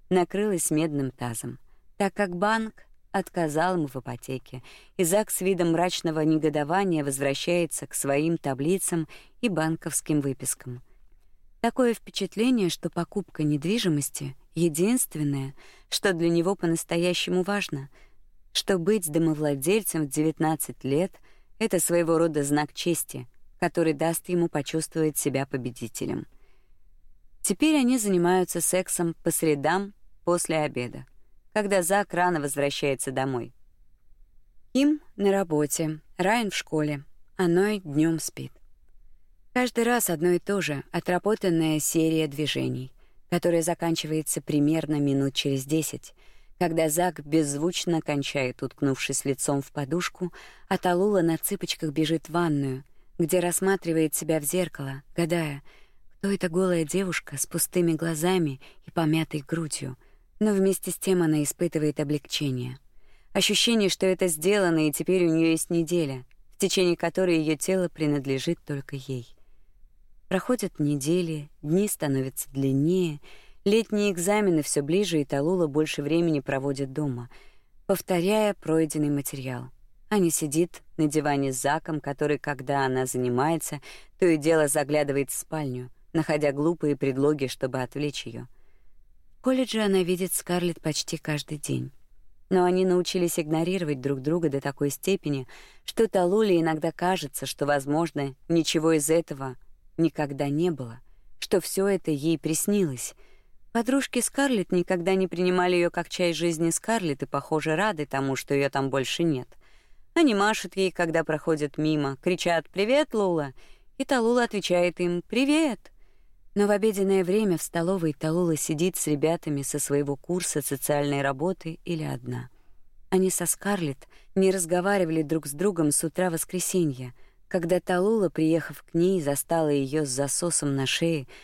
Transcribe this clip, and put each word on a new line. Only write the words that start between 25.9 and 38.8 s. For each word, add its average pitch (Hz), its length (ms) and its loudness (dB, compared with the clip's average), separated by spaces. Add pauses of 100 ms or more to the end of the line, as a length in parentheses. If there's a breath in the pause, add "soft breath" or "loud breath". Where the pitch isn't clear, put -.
Теперь 302 340 2
они 262 220 4
занимаются 180 640 2
сексом 180 600 0
по 170 80 0
средам 160 640 0 (320)
после 175 360 0
обеда, 131 440 -4 (480)
когда 202 300 2
Зак 190 320 0
рано 175 260 2
возвращается 139 720 -2
домой. 131 420 -2 (1200)
Ким 294 300 2 (140)
на 196 160 2
работе, 156 680 0 (160)
Райан 208 340 0
в - 60 -6
школе, 147 480 -4 (320)
а 185 120 2
Ной 196 320 2
днём 160 380 2
спит. - 340 -10 (1000)